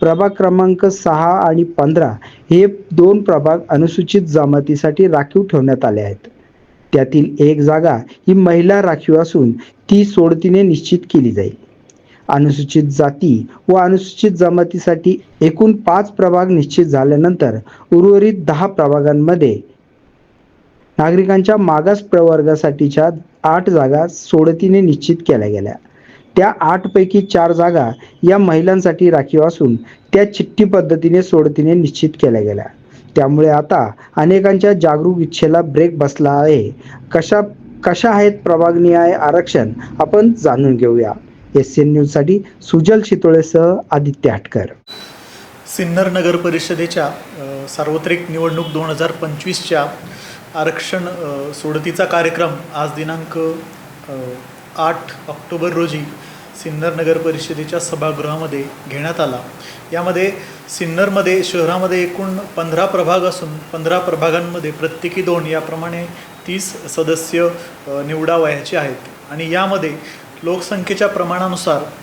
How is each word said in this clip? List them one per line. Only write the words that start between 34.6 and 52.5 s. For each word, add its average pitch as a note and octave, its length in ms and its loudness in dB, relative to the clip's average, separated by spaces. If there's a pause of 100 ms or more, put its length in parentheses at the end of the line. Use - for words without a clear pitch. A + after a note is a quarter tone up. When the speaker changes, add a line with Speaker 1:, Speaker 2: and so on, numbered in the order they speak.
Speaker 1:
जागरूक E3 460 2
इच्छेला D#3+ 440 0
ब्रेक E3 360 0
बसला C#3+ 340 0
आहे. C#3+ 380 2 (420)
कशा, E3+ 280 2 (440)
कशा F3+ 260 0
आहेत G#3 220 4
प्रभागनिहाय E3+ 800 2
आरक्षण D3 600 0 (260)
आपण G#3+ 340 4
जाणून C#3 440 2
घेऊया. A#2 360 0 (440)
एसएन D3 360 2
न्यूजसाठी D3 460 2 (240)
सुजल F3+ 420 2
शितोळेसह E3 720 2 (140)
आदित्य C#3+ 400 0
हटकर. G#2 360 -6 (1080)
Speaker 2:
सिन्नर F#3 340 -2
नगर F3 260 -2
परिषदेच्या, E3+ 720 -4 (320)
अ, C#3 300 -14
सार्वत्रिक D#3+ 640 -6
निवडणूक D#3+ 420 -4
दोन D#3 100 -6
हजार D#3+ 280 -6
पंचवीसच्या D#3 760 -6 (680)
आरक्षण, E3 520 -6
अ, D3 480 -10
सोडतीचा D#3 500 -6
कार्यक्रम E3+ 440 -2 (260)